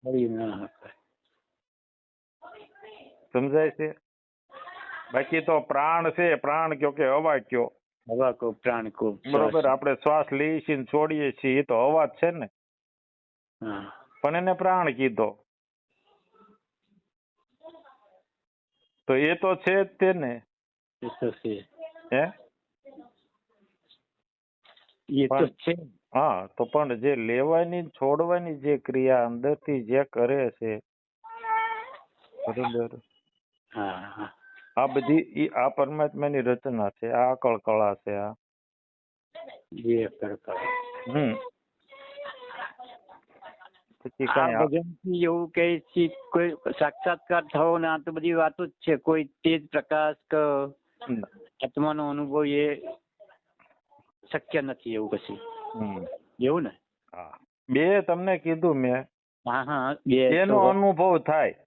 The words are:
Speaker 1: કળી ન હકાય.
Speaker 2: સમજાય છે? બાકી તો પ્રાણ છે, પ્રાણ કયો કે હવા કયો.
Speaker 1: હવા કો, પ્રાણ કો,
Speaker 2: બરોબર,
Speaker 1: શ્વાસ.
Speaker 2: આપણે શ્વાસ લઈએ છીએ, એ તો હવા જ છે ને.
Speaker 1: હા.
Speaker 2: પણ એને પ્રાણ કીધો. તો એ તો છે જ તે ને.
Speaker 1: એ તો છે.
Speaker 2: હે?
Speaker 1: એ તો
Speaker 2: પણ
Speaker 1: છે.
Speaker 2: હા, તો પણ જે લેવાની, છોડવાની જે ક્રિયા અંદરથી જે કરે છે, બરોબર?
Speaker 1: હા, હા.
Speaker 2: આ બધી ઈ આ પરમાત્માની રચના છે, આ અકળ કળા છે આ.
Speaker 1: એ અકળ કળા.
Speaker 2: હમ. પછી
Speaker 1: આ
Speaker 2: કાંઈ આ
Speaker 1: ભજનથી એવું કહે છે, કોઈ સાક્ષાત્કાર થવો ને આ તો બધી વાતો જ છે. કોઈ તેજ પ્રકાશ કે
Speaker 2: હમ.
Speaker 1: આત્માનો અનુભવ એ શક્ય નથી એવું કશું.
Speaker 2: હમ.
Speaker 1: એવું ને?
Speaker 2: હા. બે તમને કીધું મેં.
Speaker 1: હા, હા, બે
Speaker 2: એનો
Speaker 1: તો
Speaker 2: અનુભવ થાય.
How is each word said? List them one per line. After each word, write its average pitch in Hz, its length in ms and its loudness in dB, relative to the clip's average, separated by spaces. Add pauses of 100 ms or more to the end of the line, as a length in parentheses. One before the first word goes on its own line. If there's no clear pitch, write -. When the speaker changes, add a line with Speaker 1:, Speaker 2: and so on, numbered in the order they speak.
Speaker 1:
કળી 127 240 0
ન 113 240 -4
હકાય. - 420 -14 (2500)
Speaker 2:
સમજાય 139 380 0
છે? 156 240 -8 (1160)
બાકી 135 280 -2
તો 156 200 2
પ્રાણ 156 500 0
છે, 170 240 2
પ્રાણ 151 400 -2
કયો 143 180 0
કે 143 140 0
હવા 147 320 2
કયો. 120 340 -2 (360)
Speaker 1:
હવા 123 240 0
કો, 117 200 -4
પ્રાણ 113 380 -4
કો, 107 220 -4 (200)
Speaker 2:
બરોબર, 147 180 4
Speaker 1:
શ્વાસ. 160 140 0
Speaker 2:
આપણે 135 300 2
શ્વાસ 151 380 2
લઈએ 151 1000 0
છીએ, 131 260 2
એ 143 40 4
તો 127 280 4
હવા 156 160 4
જ - 40 -4
છે 170 200 0
ને. 151 180 -8 (1120)
Speaker 1:
હા. 101 300 -10 (300)
Speaker 2:
પણ 151 140 0
એને 180 180 2
પ્રાણ 180 380 2
કીધો. 113 520 -2 (3500)
તો 135 80 4
એ 151 200 4
તો 185 200 0
છે 190 300 2
જ - 0 -
તે 190 280 2
ને. 123 340 -4 (560)
Speaker 1:
એ 123 40 -8
તો 117 240 -4
છે. 104 380 -8 (440)
Speaker 2:
હે? 151 200 0 (2750)
Speaker 1:
એ 139 180 2
તો 135 80 4
Speaker 2:
પણ 135 120 4
Speaker 1:
છે. - 280 -4 (400)
Speaker 2:
હા, 117 420 2
તો 120 80 0
પણ 135 320 0
જે 135 200 2
લેવાની, 160 680 0
છોડવાની 165 720 0
જે 143 240 0
ક્રિયા 131 480 2
અંદરથી 131 580 -2
જે 131 280 2
કરે 123 380 2
છે, 110 300 -6 (1700)
બરોબર? 117 500 -4 (800)
Speaker 1:
હા, 98 420 -8
હા. 104 160 -12 (440)
Speaker 2:
આ 131 100 2
બધી 139 340 2
ઈ 151 280 -2
આ 123 200 0
પરમાત્માની 143 720 -2
રચના 120 500 -2
છે, 117 220 -6
આ 123 200 2
અકળ 123 240 0
કળા 107 380 2
છે 101 220 -8
આ. 104 180 -6 (1500)
Speaker 1:
એ 117 200 2
અકળ 104 300 -8
કળા. 110 260 -10 (460)
Speaker 2:
હમ. 127 280 0 (2750)
પછી 131 200 -4
Speaker 1:
આ 127 100 0
Speaker 2:
કાંઈ 156 200 4
આ 113 100 4
Speaker 1:
ભજનથી 170 600 -2
એવું 170 260 0
કહે 170 300 2
છે, 170 280 0 (240)
કોઈ 170 180 2 (280)
સાક્ષાત્કાર 170 760 0
થવો 165 260 4
ને 160 100 0
આ 160 100 0
તો 165 140 -8
બધી 160 200 -2
વાતો 165 340 0
જ - 40 -10
છે. - 260 0
કોઈ 160 280 2
તેજ 156 440 -2
પ્રકાશ 151 480 0 (140)
કે 156 120 2 (640)
Speaker 2:
હમ. 113 160 -4 (420)
Speaker 1:
આત્માનો 151 460 -2
અનુભવ 147 360 -2
એ 143 340 0 (1500)
શક્ય 151 280 -4
નથી 127 340 -6
એવું 107 160 -4
કશું. 101 280 -8 (360)
Speaker 2:
હમ. 101 300 -6 (360)
Speaker 1:
એવું 147 220 2
ને? 120 80 -6 (420)
Speaker 2:
હા. 85 200 -16 (360)
બે 165 320 4
તમને 180 380 0
કીધું 165 380 0
મેં. 127 260 0 (440)
Speaker 1:
હા, 123 160 -2
હા, 135 340 -4 (100)
બે 127 100 4
Speaker 2:
એનો 160 380 4
Speaker 1:
તો 202 60 6
Speaker 2:
અનુભવ 190 580 4
થાય. 151 360 0 (120)